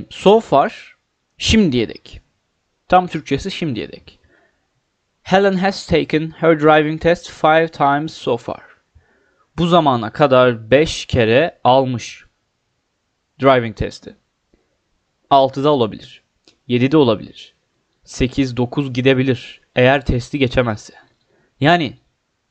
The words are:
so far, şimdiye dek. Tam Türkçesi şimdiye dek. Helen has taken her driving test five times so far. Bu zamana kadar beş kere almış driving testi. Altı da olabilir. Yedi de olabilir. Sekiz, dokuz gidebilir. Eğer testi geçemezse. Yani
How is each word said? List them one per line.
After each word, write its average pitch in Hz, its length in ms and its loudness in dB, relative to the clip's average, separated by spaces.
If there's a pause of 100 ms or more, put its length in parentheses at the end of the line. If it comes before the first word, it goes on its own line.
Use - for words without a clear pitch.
(100)
so 214 300 4
far, - 560 -2 (420)
şimdiye 135 500 0
dek. - 320 -18 (680)
Tam 180 180 2
Türkçesi 156 440 -6
şimdiye 120 420 -8
dek. - 260 -20 (1040)
Helen 196 340 2
has 190 300 -4
taken 156 500 -2
her 160 240 0
driving 156 400 2
test 170 300 -2
five 160 380 0
times 147 460 -2
so - 220 -4
far. - 260 -12 (960)
Bu 170 80 0
zamana 139 460 0
kadar 123 580 2
beş 151 360 0
kere 127 580 0
almış 127 600 -2 (1200)
driving 127 340 2
testi. - 400 -10 (1120)
Altı 135 340 2
da 151 60 4
olabilir. 117 520 -4 (440)
Yedi 123 260 0
de 156 40 4
olabilir. - 580 -2 (500)
Sekiz, 131 520 -4
dokuz 127 360 -6
gidebilir. 127 680 -2 (160)
Eğer 127 300 2
testi 127 320 -4
geçemezse. 120 560 -4 (640)
Yani 143 360 0 (540)